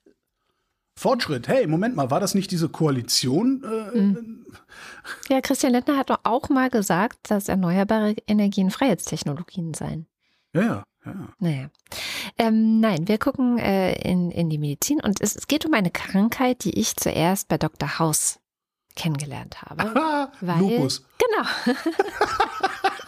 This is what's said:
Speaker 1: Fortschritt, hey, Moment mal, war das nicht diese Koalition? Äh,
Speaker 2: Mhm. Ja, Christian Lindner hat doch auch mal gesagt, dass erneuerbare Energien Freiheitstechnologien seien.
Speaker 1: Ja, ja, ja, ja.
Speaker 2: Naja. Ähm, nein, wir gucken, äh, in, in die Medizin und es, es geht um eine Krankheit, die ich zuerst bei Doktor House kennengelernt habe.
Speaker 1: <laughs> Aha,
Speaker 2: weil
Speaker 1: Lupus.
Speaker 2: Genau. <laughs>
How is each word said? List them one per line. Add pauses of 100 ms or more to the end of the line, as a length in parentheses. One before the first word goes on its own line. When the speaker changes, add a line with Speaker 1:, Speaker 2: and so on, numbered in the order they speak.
(1000)
Speaker 1:
Fortschritt,
hey,
Moment
mal,
war
das
nicht
diese
Koalition?
Äh,
Speaker 2:
Mhm. (840)
Ja,
Christian
Lindner
hat
doch
auch
mal
gesagt,
dass
erneuerbare (100)
Energien
Freiheitstechnologien
seien. (480)
Speaker 1:
Ja,
ja, (200)
ja,
ja. (100)
Speaker 2:
Naja. (680)
Ähm,
nein,
wir
gucken,
äh, (180)
in,
in
die
Medizin
und
es,
es
geht
um
eine
Krankheit,
die
ich
zuerst
bei
Doktor
House (540)
kennengelernt
habe.
Speaker 1:
<laughs>
Aha,
Speaker 2:
weil
Speaker 1:
Lupus. (140)
Speaker 2:
Genau.
<laughs> (1300)